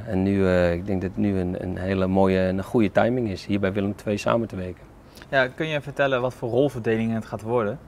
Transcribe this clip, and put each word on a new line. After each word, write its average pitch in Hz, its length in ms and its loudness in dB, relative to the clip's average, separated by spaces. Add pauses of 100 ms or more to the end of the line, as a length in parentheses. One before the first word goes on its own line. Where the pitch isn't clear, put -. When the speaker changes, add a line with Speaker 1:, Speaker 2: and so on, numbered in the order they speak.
Speaker 1:
en 98 160 0
nu, 98 240 2
eh, 90 260 4
ik 87 140 -4
denk 98 140 -2
dat 92 100 -4
het 101 80 -8
nu 101 200 0
een, 90 240 -4
een 92 140 -6
hele 95 300 0
mooie 95 340 4
en 92 180 0
een 98 60 -4
goede 110 280 2
timing 117 360 2
is 92 180 -8
hier 101 140 0
bij 95 120 0
Willem 101 220 -2
twee 104 220 -4
samen 113 320 0
te - 80 -10
werken. 92 280 -10 (440)
Speaker 2:
Ja, 135 180 2
kun 131 200 -6
je 151 140 -2
vertellen 135 400 0
wat 127 140 -2
voor - 140 -6
rolverdeling 113 640 0
het 113 140 -4
gaat 104 160 -10
worden? 113 460 0